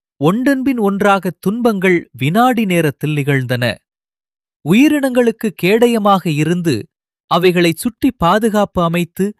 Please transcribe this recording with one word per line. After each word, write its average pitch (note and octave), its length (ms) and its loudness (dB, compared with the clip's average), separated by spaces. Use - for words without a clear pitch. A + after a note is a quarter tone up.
ஒன்றன்பின் B3 580 0
ஒன்றாக G3 640 0
துன்பங்கள் G3 580 0
வினாடி G#3+ 520 0
நேரத்தில் D#3 520 -2
நிகழ்ந்தன. C3 480 -2
உயிரினங்களுக்கு B3 880 2
கேடயமாக G#3 800 0
இருந்து, D#3+ 420 -2
அவைகளை F3 420 2
சுற்றி - 380 -4
பாதுகாப்பு G3+ 720 0
அமைத்து, E3+ 420 -2